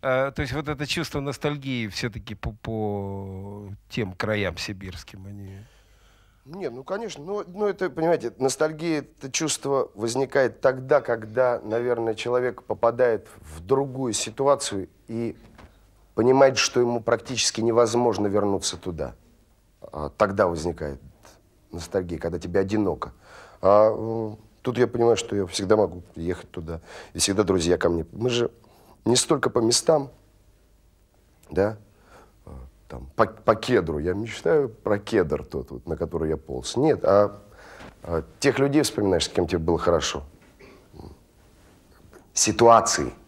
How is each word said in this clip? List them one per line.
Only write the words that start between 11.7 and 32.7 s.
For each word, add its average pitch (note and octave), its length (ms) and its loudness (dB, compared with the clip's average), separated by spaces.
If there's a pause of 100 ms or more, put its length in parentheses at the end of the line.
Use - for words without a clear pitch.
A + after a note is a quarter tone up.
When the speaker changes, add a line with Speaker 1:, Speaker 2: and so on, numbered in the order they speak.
Speaker 2:
человек B2 480 -2
попадает A#2 640 0 (140)
в - 200 -18
другую C3 540 0
ситуацию C3+ 760 0 (200)
и A2+ 280 -6 (760)
понимает, C3 440 6
что - 220 0
ему A#2+ 200 2
практически A2+ 640 -2
невозможно A2+ 680 2
вернуться G2 480 0
туда. D2+ 380 -8 (800)
А, D2 240 -8
тогда G2+ 300 2
возникает D#2+ 540 -6 (720)
ностальгия, E2+ 460 -6
когда E2+ 200 -6
тебе F2 220 -2
одиноко. F#2+ 520 -2 (480)
А, G#2 320 8
э, A2 440 -6 (260)
тут B2 160 -4
я B2 80 6
понимаю, A#2 300 4
что - 200 -4
я G2 100 -2
всегда G2 300 2
могу F2+ 260 0 (140)
ехать E2+ 340 -6
туда. E2 300 -10 (340)
И F#2 40 -8
всегда G2+ 240 2
друзья F2 340 2
ко E2+ 120 0
мне. E2 240 0
Мы A#2+ 180 -4
же A#2+ 200 0 (540)
не A#2+ 120 4
столько C3+ 340 0
по B2 100 0
местам, C3+ 500 2 (1400)
да, G#2 260 0 (680)
а, - 60 -18 (380)